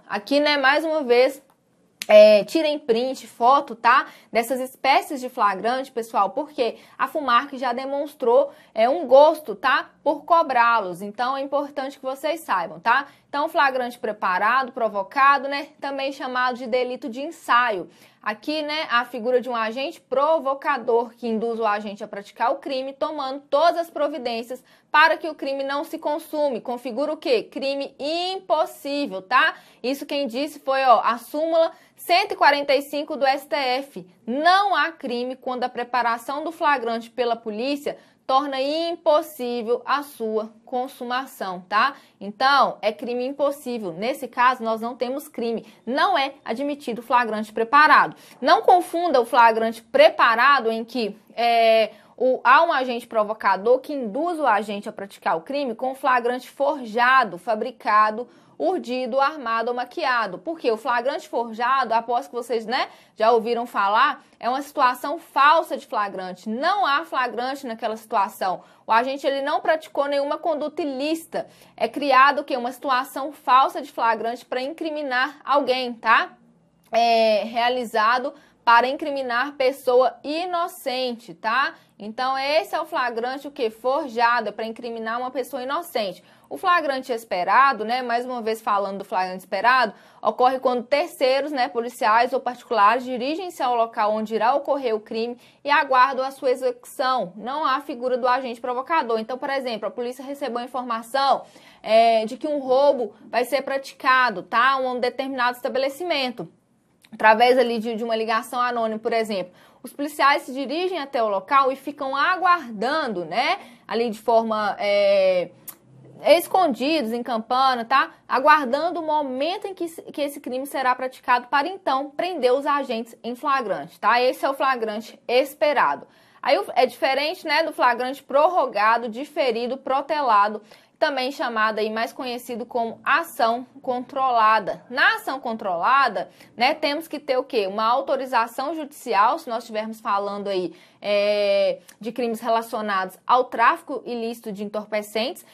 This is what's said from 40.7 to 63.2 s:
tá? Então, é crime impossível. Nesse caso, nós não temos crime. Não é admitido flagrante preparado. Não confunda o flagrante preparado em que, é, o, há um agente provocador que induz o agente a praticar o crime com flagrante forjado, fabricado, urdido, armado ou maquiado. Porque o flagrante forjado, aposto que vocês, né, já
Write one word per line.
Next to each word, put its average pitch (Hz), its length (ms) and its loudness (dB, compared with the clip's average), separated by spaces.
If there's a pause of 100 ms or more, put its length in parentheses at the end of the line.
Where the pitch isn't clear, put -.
tá? 247 260 2 (280)
Então, 240 600 2
é 214 120 0
crime 240 320 -6
impossível. 262 640 -4
Nesse 233 380 -6
caso, 247 340 2
nós 226 160 -2
não 233 160 -8
temos 254 320 -6
crime. 233 380 -6 (200)
Não 320 320 0
é 277 180 -2 (100)
admitido 254 560 -6
flagrante 220 500 0
preparado. 226 640 6 (240)
Não 330 220 4
confunda 339 580 4
o 233 60 2
flagrante 226 560 4
preparado 269 880 4
em 226 140 -4
que, 226 320 -4 (180)
é, 226 560 4 (240)
o, 254 300 2
há 277 180 8
um 339 80 2
agente 254 340 -4
provocador 214 720 0
que 277 120 -12
induz 285 480 -4
o 294 80 0
agente 208 400 0
a 208 60 -10
praticar 196 420 -6
o 165 60 -4
crime 269 340 -6
com 262 180 -6
flagrante 247 560 -2
forjado, 247 880 0
fabricado, 226 880 0 (300)
urdido, 254 640 -2
armado 247 500 -2
ou 247 60 -2
maquiado. 247 640 -2
Porque 311 340 -4
o 220 60 0
flagrante 247 500 -2
forjado, 240 640 -2
aposto 240 360 -2
que - 60 -12
vocês, 240 300 -4
né, 262 220 -2 (280)
já 220 160 4